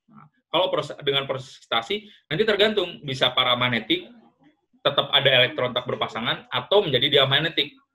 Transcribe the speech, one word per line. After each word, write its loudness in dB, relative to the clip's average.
Nah, -20
kalau 2
proses, -4
dengan 0
proses -8
eksitasi, -4
nanti 0
tergantung 0
bisa 0
paramagnetik, 0
tetap 0
ada 2
elektron 2
tak -6
berpasangan, -6
atau 2
menjadi 2
diamagnetik. 0